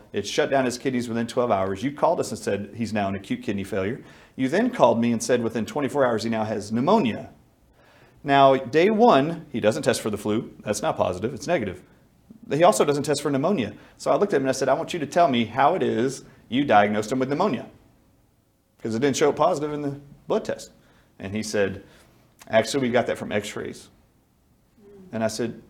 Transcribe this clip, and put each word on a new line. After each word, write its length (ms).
It 120
shut 240
down 140
his 140
kidneys 320
within 180
twelve 240
hours. 320
You 80
called 300
us 80
and 100
said 360
he's 180
now 160
in 60
acute 280
kidney 220
failure. 360
You 100
then 220
called 320
me 100
and 120
said 180
within 240
twenty-four 400
hours 180
he 60
now 140
has 280
pneumonia." 580
Now, 320
day 360
one, 580
he 100
doesn't 240
test 180
for 80
the 80
flu. 420
That's 220
not 160
positive. 360
It's 140
negative. 340
He 120
also 220
doesn't 180
test 180
for 100
pneumonia. 420
So 140
I 40
looked 180
at 40
him 60
and 60
I 40
said, 160
"I 40
want 200
you 60
to 80
tell 200
me 180
how 280
it 80
is 420
you 160
diagnosed 480
him 60
with 120
pneumonia, 360
'cause 100
it 60
didn't 180
show 120
up 80
positive 360
in 80
the 180
blood 180
test." 260
And 160
he 80
said, 400
"Actually, 340
we 100
got 160
that 100
from 140
x-rays." 580
And 120
I 40
said, 420